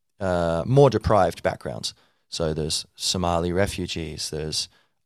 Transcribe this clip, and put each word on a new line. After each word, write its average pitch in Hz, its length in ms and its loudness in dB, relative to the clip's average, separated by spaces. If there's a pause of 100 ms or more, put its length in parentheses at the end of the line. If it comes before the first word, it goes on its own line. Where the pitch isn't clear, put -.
(200)
uh, 85 460 0
more 139 240 8
deprived 101 520 2
backgrounds. - 520 -6 (340)
So 80 260 -2
there's 78 400 -4
Somali 87 580 -2
refugees, 85 800 -4
there's, 78 380 -6 (380)